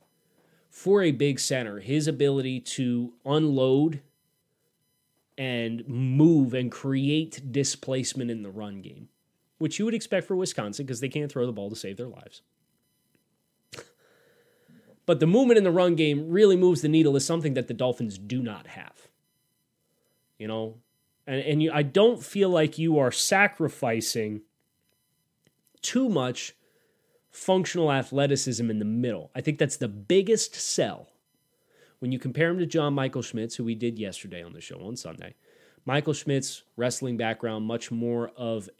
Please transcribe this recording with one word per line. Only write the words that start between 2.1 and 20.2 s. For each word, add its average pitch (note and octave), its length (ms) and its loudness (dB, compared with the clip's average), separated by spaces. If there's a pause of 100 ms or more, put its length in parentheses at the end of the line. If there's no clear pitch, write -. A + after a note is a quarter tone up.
to B2 540 -2 (100)
unload C#3+ 760 2 (1400)
and A#2 500 -4
move C3+ 640 4
and B2 180 -2
create C#3 720 -2 (100)
displacement C3 800 -4
in A2+ 120 -8
the G2+ 80 -12
run G2+ 320 -12
game, F#2 260 -20 (480)
which D#3 220 -4
you G#3 80 0
would A3+ 80 -2
expect G3 320 -2
for F#3+ 100 -2
Wisconsin C#3 500 -4
'cause B2 140 -8
they C3+ 80 -4
can't D3 240 -6
throw B2 140 -2
the B2 60 -4
ball G#2 180 -8
to A2 60 -12
save G2 200 -12
their A#2+ 120 -10
lives. - 340 -20 (2750)
But D#3 140 4
the D#3+ 60 4
movement A#3 300 8
in G3+ 80 6
the F#3 60 4
run F3+ 240 4
game D3+ 340 2
really G3 280 8
moves F3+ 260 4
the D#3 60 2
needle D3+ 280 6
is C#3 80 2
something D#3+ 300 0
that B2 120 -2
the A#2+ 80 -6
Dolphins A2+ 440 -2
do A#2+ 240 -6
not G#2+ 260 -10
have. - 400 -20 (1300)